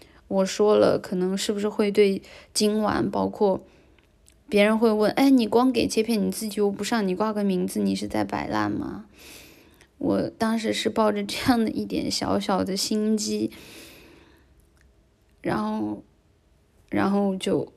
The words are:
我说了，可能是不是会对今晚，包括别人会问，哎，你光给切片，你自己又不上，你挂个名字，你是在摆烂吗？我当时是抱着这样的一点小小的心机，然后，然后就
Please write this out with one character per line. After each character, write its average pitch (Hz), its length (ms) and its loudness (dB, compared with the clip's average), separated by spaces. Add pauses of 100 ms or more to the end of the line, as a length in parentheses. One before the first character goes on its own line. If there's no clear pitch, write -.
(260)
我 190 180 0
说 208 300 2
了， 214 240 4
可 208 160 -8
能 185 240 -2
是 214 140 -4
不 202 80 -4
是 208 80 -2
会 214 240 0
对 202 280 4 (320)
今 214 300 2
晚， 202 260 0
包 196 200 -2
括 196 360 0 (840)
别 202 160 4
人 220 120 4
会 226 140 4
问， 214 220 2
哎， 277 180 4
你 247 160 6
光 247 240 4
给 240 160 0
切 214 160 0
片， 220 240 0
你 185 60 -2
自 220 160 -8
己 202 100 -10
又 202 140 2
不 202 100 -8
上， 208 240 -2
你 185 80 0
挂 214 180 -2
个 208 120 -2
名 185 200 0
字， 190 140 -6
你 196 160 0
是 190 140 -6
在 107 160 -2
摆 - 240 -6
烂 107 200 -2
吗？ - 360 -6 (920)
我 196 300 0
当 226 300 -2
时 220 140 -4
是 214 180 -2
抱 214 220 2
着 208 100 -4
这 202 140 -8 (120)
样 233 160 4
的 214 60 -2
一 214 140 -4
点 - 260 -6
小 190 300 -2
小 190 240 -2
的 185 120 -6
心 214 400 0
机， 214 360 -4 (1900)
然 214 220 -2
后， 214 400 -6 (880)
然 202 180 0
后 202 280 0
就 190 400 -2